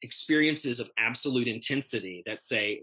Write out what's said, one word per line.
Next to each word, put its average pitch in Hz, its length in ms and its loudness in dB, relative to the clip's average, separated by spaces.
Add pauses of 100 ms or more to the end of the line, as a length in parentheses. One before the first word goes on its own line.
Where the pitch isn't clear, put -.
experiences 151 800 2
of 110 180 -6
absolute 120 500 0
intensity 110 800 -2
that 107 120 -4
say, 104 440 0